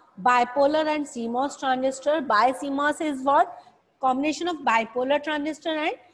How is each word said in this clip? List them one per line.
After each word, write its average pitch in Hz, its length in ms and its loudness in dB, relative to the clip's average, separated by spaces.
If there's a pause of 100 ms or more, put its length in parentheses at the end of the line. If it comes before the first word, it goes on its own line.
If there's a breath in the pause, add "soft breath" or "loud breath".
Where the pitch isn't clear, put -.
(220)
bipolar 277 640 2
and 302 220 -2
C 233 200 -8
mos 262 300 -2
transistor. 269 640 0
Bi 233 320 4
C 277 160 -8
mos 285 320 -2
is 285 220 -4
what? 285 400 2 (380 loud breath)
Combination 285 480 0
of 349 100 -4
bipolar 247 640 0
transistor 302 480 -4
and 320 240 -2 (200 soft breath)